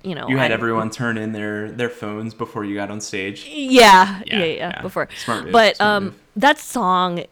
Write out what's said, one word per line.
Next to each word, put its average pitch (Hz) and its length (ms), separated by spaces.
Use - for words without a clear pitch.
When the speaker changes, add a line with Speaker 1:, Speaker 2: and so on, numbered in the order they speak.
Speaker 1:
you 190 140
know, 120 120
Speaker 2:
You 131 100
had 123 120
Speaker 1:
I 113 40
Speaker 2:
everyone 113 360
turn 117 260
in 110 160
their, 107 380
their 117 200
phones 110 440
before 113 300
you 101 100
got 101 160
on 104 100
stage? 101 460
Speaker 1:
Yeah. 220 800
Speaker 2:
Yeah, - 120
Speaker 1:
Yeah, 180 60
yeah, 156 100
Speaker 2:
yeah. - 280
Speaker 1:
before. 180 260
Speaker 2:
Smart - 220
move, 175 80
Speaker 1:
But, 220 240
Speaker 2:
smart 208 120
Speaker 1:
um, 202 180
Speaker 2:
move. - 80
Speaker 1:
that 285 220
song, 180 720